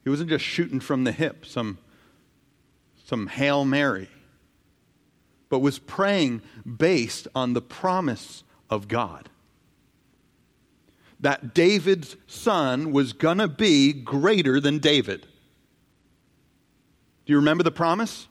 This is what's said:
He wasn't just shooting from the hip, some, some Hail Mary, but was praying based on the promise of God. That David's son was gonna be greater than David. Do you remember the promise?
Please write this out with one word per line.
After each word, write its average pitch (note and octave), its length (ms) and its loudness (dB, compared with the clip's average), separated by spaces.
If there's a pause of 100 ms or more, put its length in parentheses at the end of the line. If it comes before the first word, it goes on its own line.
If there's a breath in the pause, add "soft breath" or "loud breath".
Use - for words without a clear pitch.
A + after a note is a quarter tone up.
He C3+ 60 -4
wasn't D3+ 200 -2
just D3+ 140 0
shooting - 380 -4
from B2+ 240 -2
the A#2 80 -2
hip, - 320 -6
some, G#2+ 320 -6 (1300 soft breath)
some A2 220 -6
Hail C#3+ 360 0
Mary, C3+ 460 -2 (1400)
but C3+ 120 0
was C#3 180 0
praying F3 640 -2 (240 loud breath)
based B2 720 -2
on B2+ 180 0
the A#2+ 80 0
promise F3+ 840 -4 (260 soft breath)
of G#2 180 -4
God. G#2 420 -6 (1900 soft breath)
That C#3 340 -2
David's F3+ 640 2 (100)
son D3+ 640 -2
was C3+ 220 2
gonna F3+ 340 2
be D3 460 4
greater C#3 680 2
than C#3+ 200 0
David. C#3+ 480 0 (2000)
Do D3 60 0
you D3 60 6
remember D3+ 260 4
the D#3 80 2
promise? E3+ 600 -2